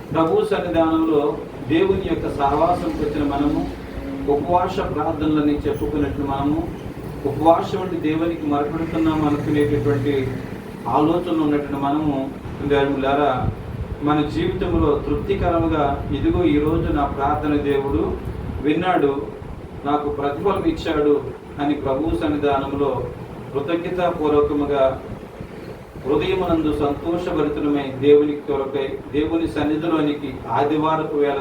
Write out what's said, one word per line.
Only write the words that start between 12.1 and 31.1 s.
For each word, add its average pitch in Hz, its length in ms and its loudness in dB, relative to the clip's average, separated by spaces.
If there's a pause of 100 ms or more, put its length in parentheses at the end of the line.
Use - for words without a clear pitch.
దేవులారా, 139 840 2 (540)
మన 151 180 2
జీవితంలో 165 880 0
తృప్తికరముగా, 160 1040 0
"ఇదిగో 165 320 2
ఈరోజు 156 500 2
నా 147 120 2
ప్రార్థన 143 500 0
దేవుడు 143 560 0 (500)
విన్నాడు, 151 600 2 (640)
నాకు 147 240 0
ప్రతిఫలం 147 540 -2
ఇచ్చాడు" 147 800 0 (160)
అని 143 140 0
ప్రభు 139 420 0
సన్నిధానంలో 143 880 0 (500)
కృతజ్ఞతాపూర్వకముగా 147 1500 0 (1040)
హృదయమునందు 165 760 0
సంతోషభరితమై 147 1040 0 (240)
దేవుని 147 240 8
కొరకై, 135 560 -2 (260)
దేవుని 160 340 0
సన్నిధిలోనికి 151 840 0 (180)
ఆదివారపు 151 640 2